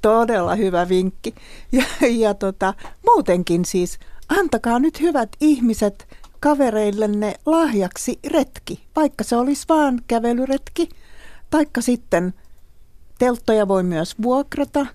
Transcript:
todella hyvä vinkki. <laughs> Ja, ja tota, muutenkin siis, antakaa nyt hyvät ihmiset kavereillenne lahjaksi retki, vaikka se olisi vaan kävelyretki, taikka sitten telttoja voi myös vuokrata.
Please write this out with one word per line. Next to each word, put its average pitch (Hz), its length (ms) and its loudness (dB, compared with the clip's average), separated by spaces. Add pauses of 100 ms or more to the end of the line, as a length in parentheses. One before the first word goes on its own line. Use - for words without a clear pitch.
todella 220 540 2
hyvä 180 340 0
vinkki. 185 460 -2
<laughs> - 360 -14
Ja, 254 120 2 (260)
ja 226 240 2
tota, 196 400 -2 (320)
muutenkin 180 600 2
siis, 180 340 -4 (400)
antakaa 240 400 0
nyt 302 220 0
hyvät 285 280 0 (120)
ihmiset 233 680 2 (320)
kavereillenne 214 960 2 (120)
lahjaksi 247 760 0 (140)
retki, - 500 -4 (120)
vaikka 294 280 0
se 233 120 0
olisi 254 340 0
vaan 285 380 2
kävelyretki, 254 800 -2 (600)
taikka 302 320 0
sitten 180 520 0 (840)
telttoja 226 480 2
voi 190 160 2
myös 170 380 -2
vuokrata. 277 720 -2